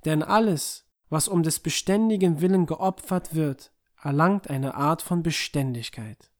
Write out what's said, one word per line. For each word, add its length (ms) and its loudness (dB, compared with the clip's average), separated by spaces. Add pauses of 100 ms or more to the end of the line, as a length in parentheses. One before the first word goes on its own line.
Denn 160 2
alles, 640 0 (240)
was 180 0
um 140 2
des 180 0
Beständigen 800 2
willen 260 4
geopfert 680 -4
wird, 400 -4 (260)
erlangt 500 2
eine 260 -4
Art 260 0
von 220 -2
Beständigkeit. 1160 -6